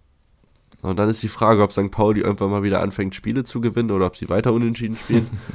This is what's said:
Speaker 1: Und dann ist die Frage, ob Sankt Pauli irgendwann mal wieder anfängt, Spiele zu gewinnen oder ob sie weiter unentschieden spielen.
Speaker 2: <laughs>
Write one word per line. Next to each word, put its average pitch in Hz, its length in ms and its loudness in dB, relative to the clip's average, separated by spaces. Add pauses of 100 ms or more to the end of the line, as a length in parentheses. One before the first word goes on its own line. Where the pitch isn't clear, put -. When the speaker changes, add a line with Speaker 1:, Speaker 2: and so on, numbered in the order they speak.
(800)
Speaker 1:
Und 95 180 -4
dann 104 100 2
ist 110 140 -2
die 107 60 -4
Frage, 110 340 4
ob 101 80 2
Sankt 98 240 -2
Pauli 104 260 2
irgendwann 98 300 0
mal 101 120 0
wieder 101 180 2
anfängt, 98 340 -4
Spiele 120 280 -4
zu 123 180 -6
gewinnen 117 300 0
oder 95 160 2
ob 90 100 -6
sie - 120 -8
weiter 110 240 2
unentschieden 113 420 -2
spielen. 117 380 0
Speaker 2:
<laughs> - 60 -8 (160)